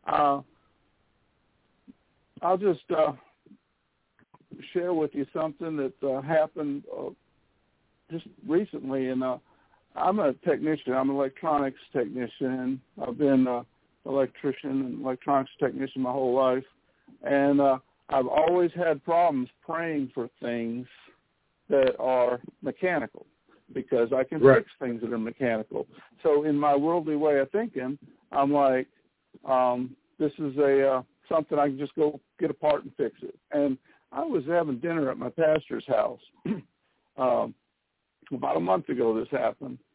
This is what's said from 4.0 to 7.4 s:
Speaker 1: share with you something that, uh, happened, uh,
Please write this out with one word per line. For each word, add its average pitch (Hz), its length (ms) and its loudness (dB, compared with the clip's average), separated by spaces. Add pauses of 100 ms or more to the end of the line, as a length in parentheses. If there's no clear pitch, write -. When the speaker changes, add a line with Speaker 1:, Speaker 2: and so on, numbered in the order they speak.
Speaker 1:
share 180 200 -2
with 156 200 -2
you 143 200 -4
something 160 440 -6
that, 135 260 -6
uh, 135 180 -2
happened, 151 640 -2 (140)
uh, - 120 -8 (1000)